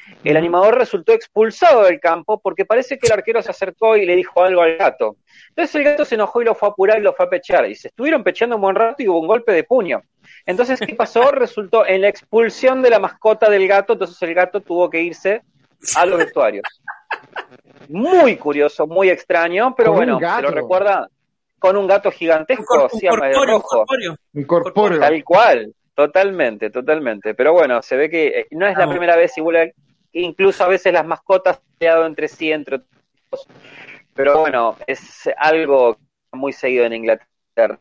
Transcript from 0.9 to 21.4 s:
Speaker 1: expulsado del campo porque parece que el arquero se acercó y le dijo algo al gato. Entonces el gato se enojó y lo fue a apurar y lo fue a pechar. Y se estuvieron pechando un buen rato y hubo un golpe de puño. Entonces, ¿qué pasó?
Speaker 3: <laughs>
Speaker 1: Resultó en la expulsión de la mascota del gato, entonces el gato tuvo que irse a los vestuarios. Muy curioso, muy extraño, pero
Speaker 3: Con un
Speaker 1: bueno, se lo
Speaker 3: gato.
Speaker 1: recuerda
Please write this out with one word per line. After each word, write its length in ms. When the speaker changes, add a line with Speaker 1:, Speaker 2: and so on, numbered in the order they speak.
Speaker 1:
expulsado 720
del 180
campo 400
porque 240
parece 340
que 80
el 60
arquero 300
se 80
acercó 480
y 80
le 100
dijo 260
algo 200
al 160
gato. 380
Entonces 240
el 100
gato 220
se 80
enojó 260
y 60
lo 80
fue 160
a 20
apurar 260
y 40
lo 100
fue 140
a 20
pechar. 400
Y 60
se 140
estuvieron 360
pechando 320
un 60
buen 140
rato 260
y 60
hubo 120
un 60
golpe 260
de 120
puño. 360
Entonces, 340
¿qué 140
pasó? 260
Speaker 3:
<laughs> 120
Speaker 1:
Resultó 540
en 140
la 80
expulsión 720
de 80
la 100
mascota 520
del 180
gato, 240
entonces 300
el 100
gato 300
tuvo 260
que 140
irse 400
a 100
los 120
vestuarios. 460
Muy 480
curioso, 500
muy 220
extraño, 680
pero 160
Speaker 3:
Con 160
un 100
Speaker 1:
bueno, 0
se 240
lo 60
Speaker 3:
gato. 60
Speaker 1:
recuerda 540